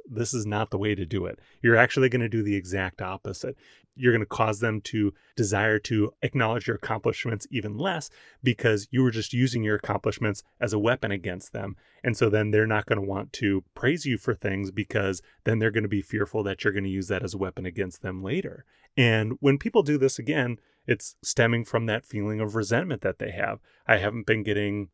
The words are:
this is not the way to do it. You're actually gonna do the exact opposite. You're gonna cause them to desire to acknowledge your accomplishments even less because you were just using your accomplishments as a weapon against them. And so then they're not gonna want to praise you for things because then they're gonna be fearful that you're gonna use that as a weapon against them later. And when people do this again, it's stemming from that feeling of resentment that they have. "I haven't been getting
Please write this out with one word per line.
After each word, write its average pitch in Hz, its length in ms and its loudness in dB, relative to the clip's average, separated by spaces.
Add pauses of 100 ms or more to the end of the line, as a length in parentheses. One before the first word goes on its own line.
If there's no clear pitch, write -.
this 117 280 -4
is 107 120 -2
not 107 240 -2
the 95 80 -2
way 104 180 0
to 92 100 -4
do 87 200 -4
it. - 120 -10 (240)
You're 117 140 8
actually 127 320 6
gonna 120 200 0
do 110 140 0
the 101 140 2
exact 92 460 -4
opposite. 95 540 -8 (380)
You're 123 200 4
gonna 110 100 0
cause 107 360 0
them 110 220 0
to 104 300 0 (240)
desire 107 440 2
to 107 420 0
acknowledge 117 460 0
your 113 80 0
accomplishments 113 760 -4
even 117 260 -4
less 165 320 -4 (340)
because 113 480 0
you 127 120 2
were 127 80 4
just 110 240 -4
using 120 280 0
your 107 120 0
accomplishments 104 680 -2 (160)
as 110 140 -2
a 107 60 2
weapon 113 320 0
against 92 420 -6
them. 101 240 -8 (260)
And 120 140 0
so 113 140 4
then 107 220 2
they're 110 140 6
not 107 200 0
gonna 104 160 0
want 98 320 -4
to 98 280 2 (120)
praise 151 320 0
you 123 100 0
for 117 160 -2
things 98 380 -4
because 98 500 -2 (240)
then 113 140 2
they're 110 120 2
gonna 107 160 0
be 101 140 -2
fearful 107 440 -2
that 98 200 -4
you're 107 80 2
gonna 98 160 -2
use 95 200 -2
that 95 140 -2
as 90 120 -6
a 95 40 -8
weapon 92 280 -4
against 92 340 -6
them 92 220 -6
later. 131 420 -6 (320)
And 113 440 4
when 139 180 6
people 226 240 2
do 147 160 0
this 131 200 2
again, 123 400 -2 (280)
it's - 360 -2
stemming 117 420 2
from 113 220 -2
that 110 180 -2
feeling 107 360 -4
of 107 160 -4
resentment 117 460 -2
that 95 160 -2
they 107 120 -6
have. 104 300 -4 (260)
"I 113 120 6
haven't 104 280 -2
been 110 160 2
getting 101 520 -2